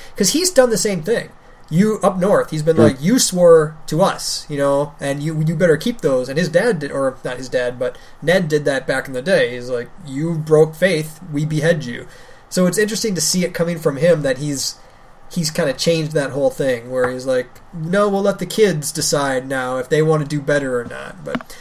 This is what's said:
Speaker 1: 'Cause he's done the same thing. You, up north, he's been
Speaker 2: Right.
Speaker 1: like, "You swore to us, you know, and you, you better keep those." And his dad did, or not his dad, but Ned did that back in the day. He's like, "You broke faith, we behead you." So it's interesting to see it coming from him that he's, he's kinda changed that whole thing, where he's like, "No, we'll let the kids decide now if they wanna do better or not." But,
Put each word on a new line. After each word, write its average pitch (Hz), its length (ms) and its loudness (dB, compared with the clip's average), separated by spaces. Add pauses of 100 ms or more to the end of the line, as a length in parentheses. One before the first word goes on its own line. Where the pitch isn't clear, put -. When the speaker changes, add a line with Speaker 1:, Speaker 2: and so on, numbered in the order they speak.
(160)
Speaker 1:
'Cause 196 140 2
he's 359 200 0
done 254 200 6
the 214 80 0
same 196 240 -2
thing. 185 280 -2 (400)
You, 202 320 2
up 185 140 2
north, 190 320 2
he's 151 140 -4
been 160 160 2
Speaker 2:
Right. - 160 8
Speaker 1:
like, 131 80 -10
"You 220 160 4
swore 165 580 6 (120)
to 156 120 0
us, - 480 -2
you 151 80 -6
know, 139 440 0
and 143 220 -4
you, 156 240 -4
you 170 80 0
better 160 220 4
keep 233 240 -4
those." 131 300 0
And 139 80 -2
his 175 100 0
dad 180 300 2
did, 143 120 -6
or 135 340 -2
not 127 120 -6
his 127 140 -10
dad, 123 280 -2
but 123 200 -4 (240)
Ned 170 260 2
did 151 160 0
that 139 220 -2
back 131 200 -2
in 131 60 -10
the 127 80 -6
day. 135 340 2
He's 123 140 -8
like, 123 220 -6 (160)
"You 151 320 -4
broke 156 360 4
faith, 160 460 0 (100)
we 147 140 -2
behead 156 400 0
you." 120 220 -10 (420)
So 185 160 2
it's 180 140 0
interesting 214 380 -2
to 160 40 -4
see 180 240 0
it - 80 -4
coming 170 260 -2
from 151 200 -2
him 160 240 4
that 131 160 -2
he's, 143 380 -6 (540)
he's 160 200 -4
kinda 175 240 -2
changed 160 380 0
that 147 180 -2
whole 135 180 0
thing, 127 420 -2
where 127 200 0
he's 127 160 -8
like, 127 340 -4 (140)
"No, 180 340 0
we'll 196 140 0
let 196 160 0
the 185 80 -6
kids 180 440 0
decide 139 560 -2
now 131 300 -4
if 127 140 -4
they 151 100 4
wanna 156 240 2
do 147 160 -4
better 139 400 0
or 117 60 -8
not." - 360 -14
But, - 380 -10